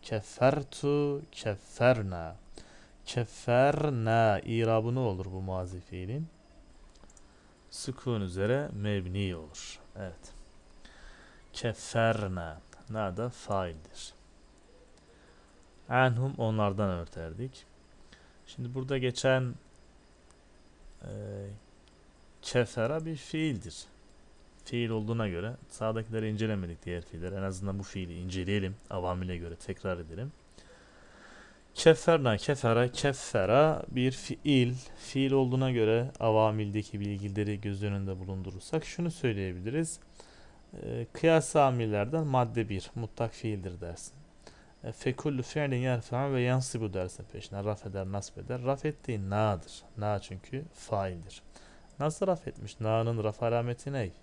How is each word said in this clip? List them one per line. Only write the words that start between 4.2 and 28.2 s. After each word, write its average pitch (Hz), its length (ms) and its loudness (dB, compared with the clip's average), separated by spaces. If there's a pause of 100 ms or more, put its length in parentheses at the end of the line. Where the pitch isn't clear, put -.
irabı 113 500 2
ne 127 40 0
olur 95 340 0
bu 95 80 -6
mazi 92 400 -4
fiilin? 104 480 -8 (1400)
Sükun 123 500 -4
üzere 101 520 0
mebni 98 640 -2
olur. - 440 -14 (160)
Evet. 95 380 -12 (1160)
Kefferna. 104 1080 0 (300)
Na 104 260 -2
da 117 120 -2
faildir. 90 840 -6 (1700)
Anhum 127 500 4
onlardan 107 520 2
örterdik. 87 760 -8 (800)
Şimdi 123 280 -8
burada 131 240 -2
geçen, 127 560 2 (1500)
e, 101 80 -12 (1300)
kefera 123 640 0
bir 160 120 -6
fiildir. 156 680 -4 (800)
Fiil 120 260 -2
olduğuna 113 380 0
göre 92 280 -4 (120)
sağdakileri 110 600 -2
incelemedik 104 560 -2
diğer 87 200 -4
fiiller. 87 280 -8
En 98 100 -4
azından 95 360 -4
bu 101 40 -6
fiili 87 360 -8
inceleyelim. 92 580 -2 (140)